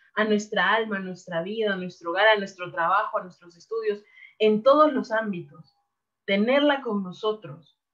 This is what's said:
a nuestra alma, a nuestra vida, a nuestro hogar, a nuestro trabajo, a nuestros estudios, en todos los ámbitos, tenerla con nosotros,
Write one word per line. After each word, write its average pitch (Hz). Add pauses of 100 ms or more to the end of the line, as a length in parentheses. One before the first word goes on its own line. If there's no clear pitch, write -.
(160)
a 214
nuestra 208
alma, 220
a 190
nuestra 180
vida, 208
a 190
nuestro 175
hogar, 202
a 214
nuestro 180
trabajo, 180
a 185
nuestros 170
estudios, 214 (360)
en 214
todos 294
los 220
ámbitos, 180 (500)
tenerla 269
con 208
nosotros, 180 (160)